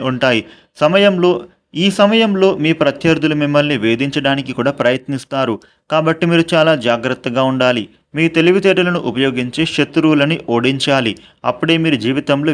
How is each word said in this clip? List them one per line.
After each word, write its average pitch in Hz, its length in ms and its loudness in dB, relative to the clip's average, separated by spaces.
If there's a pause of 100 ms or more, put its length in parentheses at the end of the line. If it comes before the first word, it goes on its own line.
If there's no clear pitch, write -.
(100)
ఉంటాయి. 123 320 0 (380)
సమయంలో, 180 500 2 (540)
ఈ - 20 2 (140)
సమయంలో 202 500 2 (140)
మీ 156 80 2 (100)
ప్రత్యర్థులు 156 600 0
మిమ్మల్ని 147 420 0
వేధించడానికి 135 760 -2
కూడా 135 220 0
ప్రయత్నిస్తారు. 131 760 -2 (380)
కాబట్టి 160 400 0
మీరు 165 200 2
చాలా 160 220 2 (140)
జాగ్రత్తగా 123 640 -2
ఉండాలి. 127 320 0 (340)
మీ 160 80 2 (100)
తెలివితేటలను 180 680 2 (100)
ఉపయోగించి 127 520 -2 (120)
శత్రువులని 156 600 0 (180)
ఓడించాలి. 131 580 0 (380)
అప్పుడే 160 240 0 (100)
మీరు 143 200 0
జీవితంలో 143 480 -2